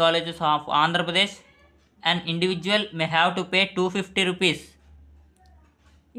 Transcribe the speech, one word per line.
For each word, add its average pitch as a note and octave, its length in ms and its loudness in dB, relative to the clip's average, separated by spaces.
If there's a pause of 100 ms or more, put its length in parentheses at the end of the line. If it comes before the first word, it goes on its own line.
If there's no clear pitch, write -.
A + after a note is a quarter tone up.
colleges E3 360 2 (120)
of D3+ 120 2 (200)
Andhra E3+ 260 0
Pradesh G3 260 0 (760)
an E3+ 100 0 (140)
individual F#3 500 0 (160)
may D#3+ 160 -2
have F3 220 4
to F#3 140 -4
pay F#3+ 120 2 (120)
టూ F#3 100 0 (100)
ఫిఫ్టీ F#3+ 340 -2
రూపీస్. F3+ 320 0 (1600)